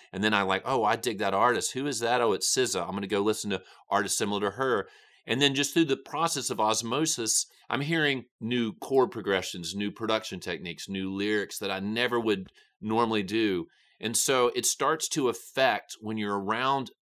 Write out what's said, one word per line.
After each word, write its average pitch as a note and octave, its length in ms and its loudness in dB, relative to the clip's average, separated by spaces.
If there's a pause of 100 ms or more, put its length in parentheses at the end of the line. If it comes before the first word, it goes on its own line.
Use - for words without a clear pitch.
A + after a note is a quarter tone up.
(120)
And F#2+ 120 -2
then G#2+ 100 4
I G2+ 80 4
like, F#2+ 240 0
"Oh, B2+ 180 0
I G#2 120 2
dig A2+ 240 -4
that G2 160 0
artist. A2 380 2
Who C3+ 120 -4
is G#2+ 140 -4
that? A#2+ 220 2
Oh, A2+ 120 4
it's - 140 -2
sza. G2+ 360 0
I'm F2 120 -6
gonna G2+ 120 -4
go G2+ 140 0
listen G#2+ 300 0
to F#2 100 -2 (280)
artists G2+ 280 0
similar G2+ 240 -2
to G2+ 160 0
her." B2 300 0 (400)
And A#2+ 140 0
then C#3 120 4
just C#3 200 0
through E3 120 4
the C3+ 100 2
process D3 540 -2
of A2+ 100 -2
osmosis, A2+ 840 0 (240)
I'm B2+ 120 -2
hearing D3 440 0 (160)
new A#2 320 0
chord B2+ 380 2
progressions, F#2 640 -2
new G2+ 160 -4
production A2 480 -4
techniques, E2+ 500 -8
new F#2+ 240 -4
lyrics G2+ 460 -2
that G2+ 120 -4
I F#2+ 80 -4
never A#2 400 0
would G#2 320 0 (300)
normally A2 420 2
do. G2 440 0 (340)
And A2+ 160 -2
so B2 360 4
it B2 120 -2
starts D3+ 440 0
to C3+ 200 2
affect, A#2 720 0
when G#2+ 160 -4
you're G2+ 200 0
around A#2+ 540 0 (120)